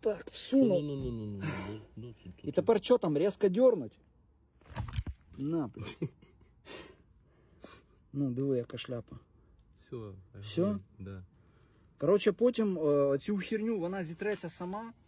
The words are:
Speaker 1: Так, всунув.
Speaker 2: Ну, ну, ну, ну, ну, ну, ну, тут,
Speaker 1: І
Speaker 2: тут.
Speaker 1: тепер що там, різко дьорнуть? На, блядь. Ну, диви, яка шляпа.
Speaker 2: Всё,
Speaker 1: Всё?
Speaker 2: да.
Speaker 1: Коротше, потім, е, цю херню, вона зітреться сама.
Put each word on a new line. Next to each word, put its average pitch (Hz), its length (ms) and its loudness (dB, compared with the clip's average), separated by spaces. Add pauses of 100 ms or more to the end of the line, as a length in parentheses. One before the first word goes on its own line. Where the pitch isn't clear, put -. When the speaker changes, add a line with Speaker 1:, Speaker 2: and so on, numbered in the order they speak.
Speaker 1:
Так, 208 220 -6
всунув. 220 520 4
Speaker 2:
Ну, 147 120 -4
ну, - 0 -
ну, 131 160 -4
ну, 110 140 -6
ну, 101 160 -8 (280)
ну, 107 100 -10 (160)
ну, 117 180 -14 (100)
тут, - 100 -16 (100)
Speaker 1:
І - 20 -8
Speaker 2:
тут. 147 100 -4
Speaker 1:
тепер 202 280 4
що 247 140 6
там, 160 200 2
різко 196 320 2
дьорнуть? 208 500 4 (1400)
На, 147 300 -2
блядь. - 320 -10 (2250)
Ну, 139 160 -2
диви, 131 280 0
яка 120 200 -6
шляпа. - 380 -10 (640)
Speaker 2:
Всё, 110 340 -12 (280)
Speaker 1:
Всё? 185 380 0 (200)
Speaker 2:
да. 95 240 -12 (720)
Speaker 1:
Коротше, 190 340 4
потім, 220 460 2
е, 143 400 4
цю 202 200 0
херню, 214 420 -2
вона 185 240 -2
зітреться 180 460 -4
сама. 202 440 -8 (140)